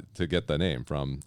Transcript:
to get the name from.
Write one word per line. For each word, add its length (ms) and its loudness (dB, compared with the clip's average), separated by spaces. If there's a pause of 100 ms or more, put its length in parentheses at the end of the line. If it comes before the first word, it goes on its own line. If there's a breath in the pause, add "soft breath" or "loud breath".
(140)
to 140 0
get 200 2
the 100 2
name 280 2
from. 420 -2